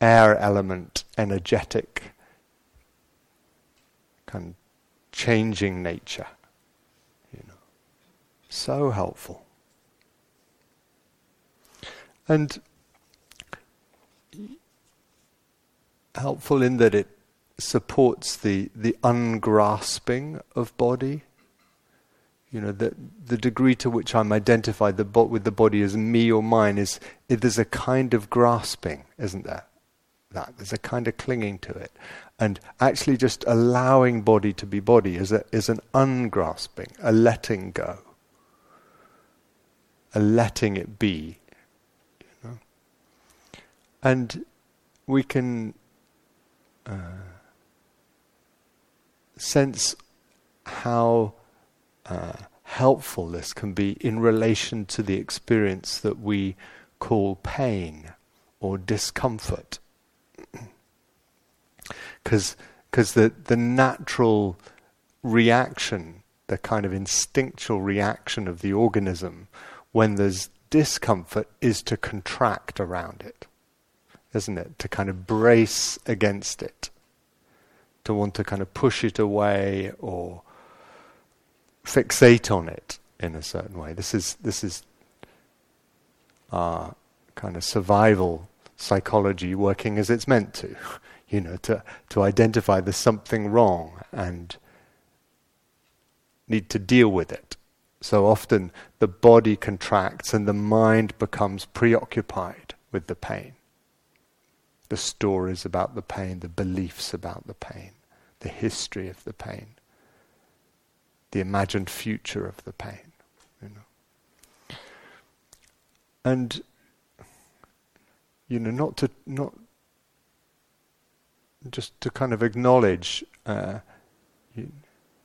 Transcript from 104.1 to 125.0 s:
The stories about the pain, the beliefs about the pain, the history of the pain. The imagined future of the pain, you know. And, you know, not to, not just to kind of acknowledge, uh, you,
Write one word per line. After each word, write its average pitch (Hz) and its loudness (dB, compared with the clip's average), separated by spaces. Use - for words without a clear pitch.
The 107 -2
stories 92 -2
about 90 -4
the 104 -10
pain, 92 -10
the 87 -12
beliefs 90 -6
about 87 -14
the - -18
pain, - -18
the - -10
history - -8
of - -18
the - -12
pain. 107 -16
The 101 -2
imagined 98 -4
future - -8
of - -16
the 98 -16
pain, - -18
you 101 -20
know. - -20
And, 127 -2
you 123 -4
know, 113 -4
not 131 -4
to, 135 -2
not 139 -8
just - -12
to 127 -6
kind 127 -4
of 110 -2
acknowledge, 117 4
uh, 104 -6
you, 113 -14